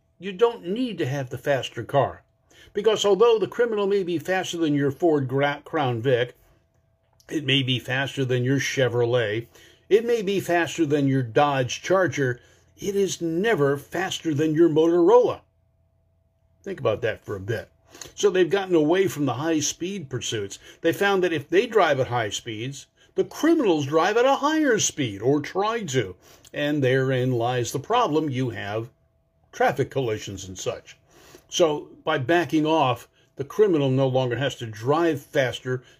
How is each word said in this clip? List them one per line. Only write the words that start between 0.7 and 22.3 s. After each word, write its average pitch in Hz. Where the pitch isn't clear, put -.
to 160
have 131
the -
faster 127
car, 110
because 208
although 214
the 180
criminal 214
may 196
be 170
faster 180
than 160
your 143
Ford 147
Gra-, 143
Crown 127
Vic, 123
it 147
may 135
be 127
faster 131
than 123
your 135
Chevrolet, 117
it 226
may 233
be 190
faster 170
than 139
your 135
Dodge 135
Charger, 147
it 196
is 190
never 165
faster 165
than 156
your 165
Motorola. 170
Think 185
about 110
that 107
for 107
a 95
bit. 98
So 202
they've 180
gotten 190
away 170
from 143
the 127
high-speed 160
pursuits. 107
They 165
found 196
that 170
if 143
they 196
drive 180
at 123
high 117
speeds, 117